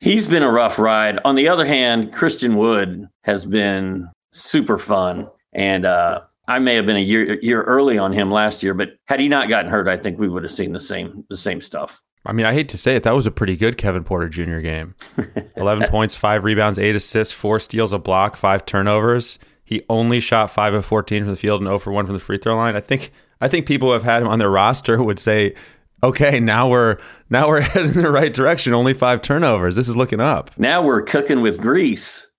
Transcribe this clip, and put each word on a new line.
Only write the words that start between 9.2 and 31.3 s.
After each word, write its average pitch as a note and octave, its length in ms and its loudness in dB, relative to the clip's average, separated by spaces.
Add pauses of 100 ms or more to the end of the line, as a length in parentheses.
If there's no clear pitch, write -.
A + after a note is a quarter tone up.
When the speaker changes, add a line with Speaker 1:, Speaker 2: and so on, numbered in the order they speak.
Speaker 1:
he C#3+ 80 2
not C#3 200 0
gotten G2+ 220 0
hurt, G2 180 0
I F#2 80 0
think F2+ 220 -6
we G#2 100 0
would F2 140 -6
have D#2 100 -8
seen F2+ 200 -6
the F2 80 -8
same, F#2+ 500 -10
the G2 60 -10
same F2+ 240 -6
stuff. - 420 -12 (240)
Speaker 2:
I G#2 60 -8
mean, A2+ 120 0
I A2+ 80 2
hate D3 180 0
to - 80 -8
say B2+ 180 2
it, - 80 -2
that A#2 100 2
was C3 100 2
a G#2+ 60 0
pretty F#2+ 260 -2
good A2+ 220 0
Kevin F2+ 260 -2
Porter F2 240 -4
Junior E2 320 -6
game. D#2+ 340 -8 (320)
Speaker 1:
<laughs> - 300 -12
Speaker 2:
Eleven G#2 320 0
points, G#2+ 260 0
five G#2 300 0
rebounds, G#2+ 340 2
eight G#2 180 0
assists, G#2+ 360 -2
four A2 280 -2
steals, A2 340 -2
a G2 40 0
block, F#2+ 380 0
five G2 300 0
turnovers. G#2+ 720 0 (260)
He - 240 -6
only A#2 320 2
shot A2 300 2
five G#2 240 0
of G#2 100 0
fourteen G#2 380 -2
from G2+ 80 -4
the F#2+ 60 -4
field G#2 260 0
and G2 60 -4
oh G2+ 100 0
for G2+ 140 -8
one G2+ 120 0
from F#2+ 100 -6
the F#2 60 -4
free - 160 -6
throw A2+ 200 0
line. A2+ 200 0
I G#2 40 -4
think, C3+ 300 -4 (300)
I B2+ 80 0
think E3 180 0
people C3 220 0
who B2+ 60 4
have A2 80 0
had A#2 180 2
him A#2 80 0
on A2 120 0
their G2+ 100 2
roster A2+ 520 2
would G#2 180 -2
say, G#2+ 340 2 (480)
"Okay, C3 380 2
now A#2 280 2
we're, A#2+ 280 4 (340)
now C#3 180 4
we're D3+ 120 4
<laughs> - 20 0
heading E3 320 0
in F3 80 2
the D#3+ 80 2
right C#3+ 240 2
direction. C3 400 2
Only B2 180 4
five B2 300 2
turnovers. A2 540 2
This B2 120 0
is A#2 80 -2
looking A#2 240 0
up." B2 380 -2
Speaker 1:
Now D#3+ 240 2
we're B2 200 2
cooking C#3 380 0